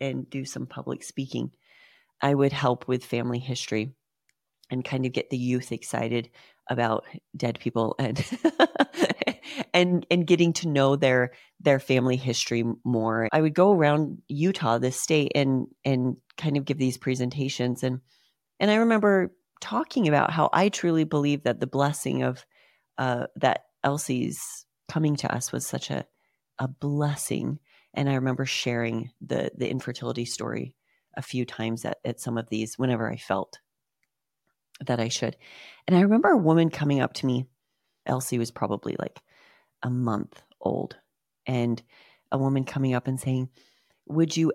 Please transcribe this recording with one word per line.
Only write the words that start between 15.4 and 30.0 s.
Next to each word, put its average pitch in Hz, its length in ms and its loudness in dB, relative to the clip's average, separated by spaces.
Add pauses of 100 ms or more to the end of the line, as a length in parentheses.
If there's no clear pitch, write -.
and 127 320 0 (180)
kind 143 220 -2
of 143 80 -2
give 135 140 -4
these 127 180 0
presentations. 127 840 -2
And, 127 180 -2 (580)
and 208 120 4
I 214 40 4
remember 208 560 4 (300)
talking 226 460 -2
about 147 240 4
how 156 200 2
I 196 180 4
truly 165 340 0
believe 147 400 0
that 120 160 0
the 131 80 -2
blessing 139 560 -2
of, 127 220 -4 (520)
uh, 127 300 -2 (100)
that 135 280 0 (180)
Elsie's - 840 -4 (240)
coming 151 280 2
to - 160 -2
us - 180 -6
was 127 140 -4
such - 260 -8
a, 139 140 -4 (540)
a 131 80 -2
blessing. 143 920 -2 (340)
And 139 160 0
I 135 60 2
remember 131 300 0
sharing 117 640 -2 (100)
the, - 340 -2
the 127 140 -4
infertility 120 560 -6